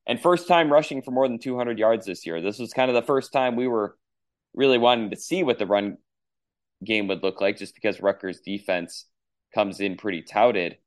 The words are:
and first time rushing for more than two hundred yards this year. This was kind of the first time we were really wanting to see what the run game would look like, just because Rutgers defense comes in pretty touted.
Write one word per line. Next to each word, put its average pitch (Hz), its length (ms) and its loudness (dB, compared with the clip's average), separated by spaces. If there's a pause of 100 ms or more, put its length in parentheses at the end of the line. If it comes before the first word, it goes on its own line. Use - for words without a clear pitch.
and 120 140 -4
first 175 280 2
time 165 240 4
rushing 147 300 2
for 131 100 -10
more 131 160 2
than 117 100 -4
two 127 180 -6
hundred 120 220 -4
yards 107 280 2
this 92 200 -8
year. 82 140 -4
This 101 180 -4
was 117 140 -10
kind 127 180 2
of 120 60 0
the 117 60 2
first 135 300 -2
time 127 220 0
we 123 140 -2
were 110 280 -2 (560)
really 131 260 4
wanting 117 320 4
to - 60 -8
see 180 280 -4
what 123 160 0
the 101 60 -2
run 101 320 0 (840)
game 107 220 0
would 95 160 -4
look 95 180 -4
like, 101 160 0
just - 200 -14
because - 240 -4
Rutgers 98 400 -4
defense 92 680 -6 (480)
comes 101 240 -2
in 98 180 -4
pretty 90 260 -8
touted. 104 640 0